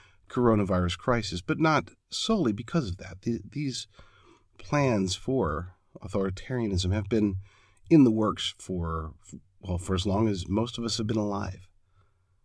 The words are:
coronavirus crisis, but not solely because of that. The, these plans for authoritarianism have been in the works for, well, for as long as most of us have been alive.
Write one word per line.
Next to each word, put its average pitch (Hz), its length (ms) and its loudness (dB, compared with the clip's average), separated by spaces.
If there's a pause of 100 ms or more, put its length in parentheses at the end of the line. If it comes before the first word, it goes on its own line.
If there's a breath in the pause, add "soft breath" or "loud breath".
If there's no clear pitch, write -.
(280 loud breath)
coronavirus 98 680 2
crisis, 113 420 -2
but - 180 -2
not 151 300 2 (220)
solely 180 420 0
because 113 360 -2
of 90 100 -6
that. 92 240 -14
The, 117 260 -4
these 139 380 -6 (720 soft breath)
plans 117 560 0
for 90 600 -2 (280)
authoritarianism 98 920 -2
have 101 160 -2
been 104 280 2 (520 loud breath)
in 156 160 10
the 120 60 8
works 107 480 0
for, 82 560 -6 (460)
well, 87 180 -4
for 95 160 -2
as 90 100 0
long 101 240 2
as 95 200 -2
most 110 280 -2
of 117 80 -6
us 113 140 -2
have 110 80 -2
been 110 100 0
alive. 101 500 -4 (800)